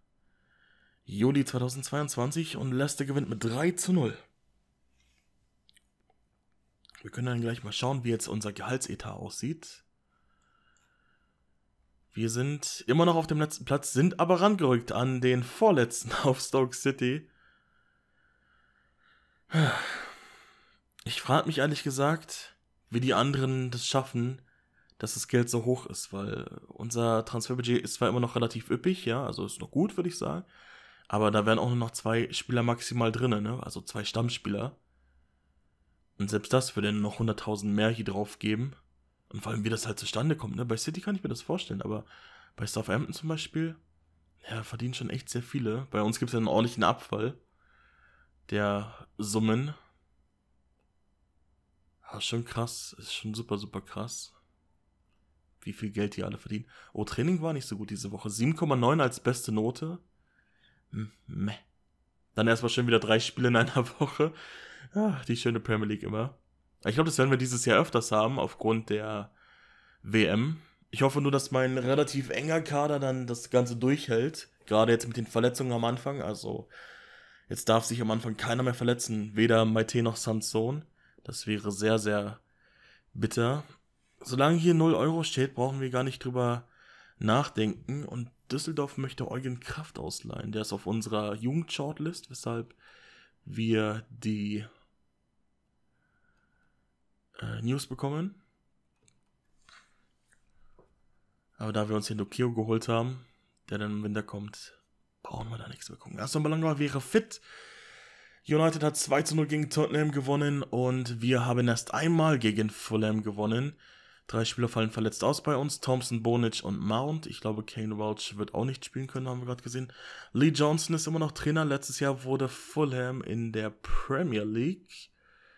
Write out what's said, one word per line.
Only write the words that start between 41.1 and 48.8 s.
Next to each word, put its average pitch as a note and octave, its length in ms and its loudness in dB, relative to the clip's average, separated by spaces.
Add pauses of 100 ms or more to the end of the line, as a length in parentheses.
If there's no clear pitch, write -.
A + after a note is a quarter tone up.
ich F#3+ 80 -6
mir - 60 -2
das - 120 -6
vorstellen, - 400 -4
aber G#2+ 240 -6 (500)
bei A2 120 -6
Southampton A2 460 -2
zum D#3 160 -8
Beispiel, D#3+ 480 -4 (720)
ja, A2+ 140 -6
verdienen A#2+ 300 -6
schon - 160 -6
echt - 200 -6
sehr B2 140 -4
viele. B2 480 -2
Bei G#2+ 100 0
uns A2+ 180 2
gibt's A#2+ 140 -2
ja A#2+ 60 2
einen A2+ 80 2
ordentlichen A2 360 2
Abfall A2 540 0 (1120)
der G#2 580 -2 (100)